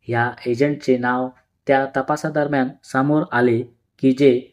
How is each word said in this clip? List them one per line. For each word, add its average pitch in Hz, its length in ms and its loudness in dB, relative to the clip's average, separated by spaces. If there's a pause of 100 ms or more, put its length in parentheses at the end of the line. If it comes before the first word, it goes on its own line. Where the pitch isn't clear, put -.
ह्या 117 300 -2 (160)
एजंटचे 135 520 0
नाव 123 300 -2 (380)
त्या 135 200 2 (100)
तपासादरम्यान 147 720 -2 (240)
समोर 147 300 0 (100)
आले 120 300 2 (360)
की 135 140 2
जे 131 280 4 (120)